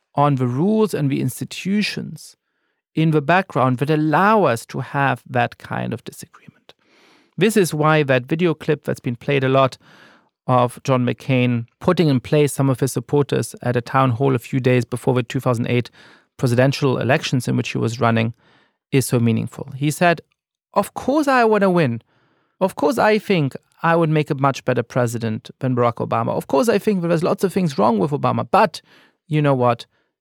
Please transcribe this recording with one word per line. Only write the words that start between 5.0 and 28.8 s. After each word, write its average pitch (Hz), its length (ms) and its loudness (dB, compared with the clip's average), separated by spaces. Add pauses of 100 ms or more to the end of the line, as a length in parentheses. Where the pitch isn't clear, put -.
that 123 300 -2
kind 123 340 -6
of 113 100 -10
disagreement. - 500 -20 (880)
This 208 160 2
is 190 160 4
why 151 300 2
that 131 240 2
video 165 300 0
clip - 300 -4
that's 131 140 -4
been 123 160 -6
played 139 280 -2
a 131 40 0
lot 131 300 2 (680)
of 123 340 2
John 127 240 0
McCain 123 640 0 (120)
putting 175 280 2
in 135 120 2
place 147 320 2
some 135 160 0
of 131 120 0
his 135 120 -2
supporters 131 680 -2
at 123 140 -2
a 123 60 0
town 135 280 2
hall 131 240 0
a 123 60 0
few - 200 -6
days 127 240 2
before 123 300 -4
the 123 80 0
two 127 180 -6
thousand 123 280 -2
eight 120 240 -2 (460)
presidential 127 600 2
elections 123 500 -2
in 131 80 -2
which 123 140 -4
he - 80 -6
was 117 220 -4
running 113 340 0 (580)
is 135 140 2
so 127 140 0
meaningful. 117 560 -2
He 143 160 -2
said, 170 280 2 (540)
"Of 202 220 -2
course 285 320 -2
I 262 160 2
want 214 180 4
to 196 80 4
win. 143 320 0 (580)
Of 185 140 0
course 277 240 0
I 214 220 2
think 160 340 0 (300)
I 165 120 2
would 165 140 2
make 151 220 0
a 151 40 0
much 135 300 -2
better 127 160 0
president 117 800 -4
than 131 160 -2
Barack 117 320 0
Obama. 113 280 -2
Of - 120 -6
course 269 200 0
I 208 120 2
think 190 240 -2
that 170 60 -2
there's 170 120 0
lots - 220 -2
of 185 100 -2
things 175 240 -2
wrong 214 220 2
with 170 100 0
Obama. 123 400 -2
But 202 320 2 (460)